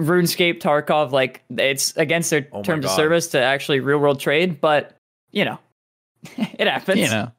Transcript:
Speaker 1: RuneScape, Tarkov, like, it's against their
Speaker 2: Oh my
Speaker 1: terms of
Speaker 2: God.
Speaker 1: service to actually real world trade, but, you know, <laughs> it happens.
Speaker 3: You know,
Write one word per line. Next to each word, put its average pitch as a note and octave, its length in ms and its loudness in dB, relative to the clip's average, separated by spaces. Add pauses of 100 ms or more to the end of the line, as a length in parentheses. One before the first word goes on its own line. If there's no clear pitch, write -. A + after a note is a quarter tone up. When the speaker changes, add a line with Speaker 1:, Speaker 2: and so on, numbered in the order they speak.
Speaker 1:
RuneScape, E3+ 560 2
Tarkov, D3 520 0
like, C3 300 -2 (140)
it's C3+ 400 0
against E3 340 0
their C#3+ 220 0
Speaker 2:
Oh G2+ 60 -10
my G#2 40 -8
Speaker 1:
terms D#3 220 -2
of F#2+ 60 -2
Speaker 2:
God. F#2+ 60 0
Speaker 1:
service E3 320 2
to C#3+ 140 0
actually C#3 380 0
real C#3 180 2
world C#3+ 220 2
trade, D#3+ 400 0
but, D3+ 340 0 (380)
you G3+ 140 0
know, A#2 120 -6 (400)
<laughs> - 380 -20
it G#3+ 320 -4
happens. F#3+ 320 -2
Speaker 3:
You F3 80 2
know, A2+ 300 -4